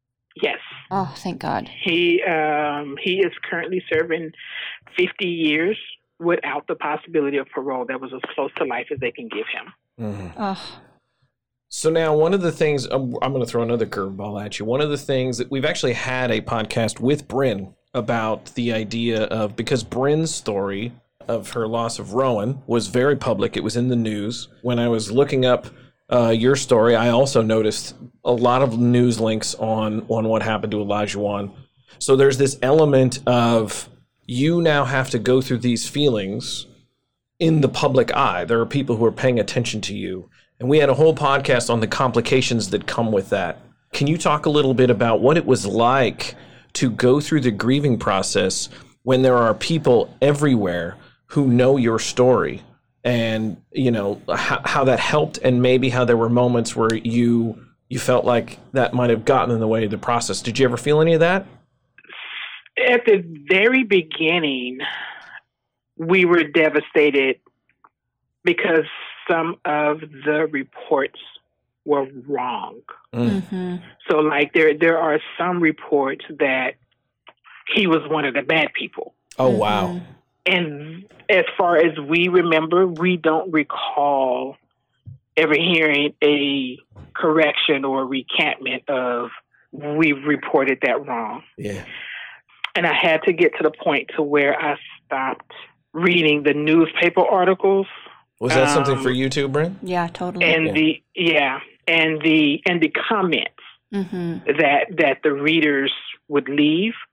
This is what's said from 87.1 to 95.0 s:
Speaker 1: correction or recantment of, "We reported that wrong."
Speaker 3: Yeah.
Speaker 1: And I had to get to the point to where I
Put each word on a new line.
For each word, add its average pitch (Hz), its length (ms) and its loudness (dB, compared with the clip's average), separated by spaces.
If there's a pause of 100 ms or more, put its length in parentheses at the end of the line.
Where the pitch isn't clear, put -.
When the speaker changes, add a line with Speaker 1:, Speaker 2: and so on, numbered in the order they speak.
Speaker 1:
correction 151 720 2
or 131 220 -2
recantment 131 840 -6
of, 123 400 -4 (420)
"We 147 420 -2
reported 135 680 -2
that 135 240 -2
wrong." 117 380 -8 (160)
Speaker 3:
Yeah. 98 260 -8 (920)
Speaker 1:
And 170 120 0
I 151 60 0
had 160 340 2
to 190 60 4
get - 240 4
to - 60 -2
the 151 60 4
point - 460 -2
to 160 80 0
where 143 360 2
I 147 180 -4 (280)